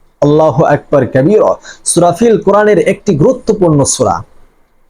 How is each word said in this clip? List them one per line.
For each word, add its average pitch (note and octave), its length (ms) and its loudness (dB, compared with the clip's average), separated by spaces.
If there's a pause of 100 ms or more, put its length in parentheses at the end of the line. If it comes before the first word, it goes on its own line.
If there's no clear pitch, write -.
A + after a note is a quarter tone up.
(220)
আল্লাহু D#3 420 0
আকবার C#3 440 0
কাবীরা, D#3 440 0 (340)
সূরা F3 260 0
ফিল A3 300 0
কোরআনের G3+ 380 2
একটি G3 360 -2
গুরুত্বপূর্ণ F#3 680 0
সূরা। G#2 320 -2 (760)